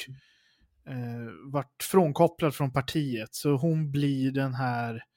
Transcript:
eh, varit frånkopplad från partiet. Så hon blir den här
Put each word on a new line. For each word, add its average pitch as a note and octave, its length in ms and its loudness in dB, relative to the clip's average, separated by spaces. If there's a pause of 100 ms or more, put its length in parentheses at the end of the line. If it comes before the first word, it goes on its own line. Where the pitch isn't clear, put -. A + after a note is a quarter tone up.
(880)
eh, A#2+ 640 -10
varit - 300 -6
frånkopplad D#3+ 720 4
från C3+ 180 -2
partiet. C3 600 -2
Så C#3+ 220 2
hon D#3 340 0
blir C3+ 420 0
den C3+ 220 -2
här A#2+ 480 -4 (140)